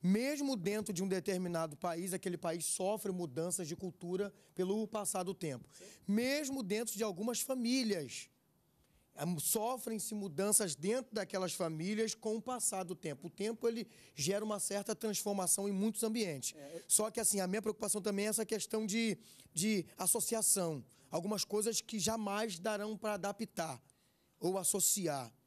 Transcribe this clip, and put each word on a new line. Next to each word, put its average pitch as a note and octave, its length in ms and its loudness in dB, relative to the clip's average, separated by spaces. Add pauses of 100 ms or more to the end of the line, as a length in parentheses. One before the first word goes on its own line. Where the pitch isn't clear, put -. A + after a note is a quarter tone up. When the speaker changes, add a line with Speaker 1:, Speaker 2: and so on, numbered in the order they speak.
Speaker 1:
mesmo C4+ 540 2
dentro G#3 380 -2
de F3 100 0
um G3 60 2
determinado F3 680 0
país, F3 360 -2
aquele F3 240 -2
país E3 280 -2
sofre G3+ 460 0
mudanças F3 560 -2
de D3+ 80 -4
cultura F#3 580 -4 (220)
pelo G3+ 320 0
passar G3+ 380 -2
do F#3 100 -4
tempo. C3+ 320 -6 (100)
Speaker 2:
Sim. - 80 -18 (220)
Speaker 1:
Mesmo C4+ 560 2
dentro G#3+ 340 0
de G3+ 60 0
algumas G#3+ 380 0
famílias, A#3 880 0 (840)
é, C#3+ 100 -4 (160)
sofrem-se A3 760 0
mudanças G3 600 4
dentro G#3+ 400 -2
daquelas F#3+ 400 -2
famílias F#3+ 600 0
com A3 220 -2
o A#3 60 -2
passar A#3 400 -2
do F3+ 120 -6
tempo. D3+ 320 -6
O E3+ 40 -8
tempo, A3 380 -2
ele A3+ 180 -2 (280)
gera G3 300 0
uma G#3+ 140 -2
certa G3+ 360 -2
transformação G3+ 760 2
em G3+ 40 0
muitos G3+ 300 0
ambientes. G#3+ 540 -2
Speaker 3:
É. E3 320 -12
Speaker 1:
Só G#3+ 220 4
que, A#3 100 -4
assim, G#3 200 2
a F#3 60 0
minha G3 160 0
preocupação G#3 380 -2
também G3+ 260 0
é - 20 2
essa A3 180 0
questão A3 400 -2
de, G#3+ 320 2 (360)
de F#3+ 300 4 (140)
associação. F#3 840 2 (280)
Algumas F3+ 340 0
coisas G#3+ 380 0
que - 160 -6
jamais G#3 600 0
darão G#3 380 -2
pra G#3+ 180 -2
adaptar F#3 680 -4 (600)
ou F3+ 180 2
associar. E3 720 2 (160)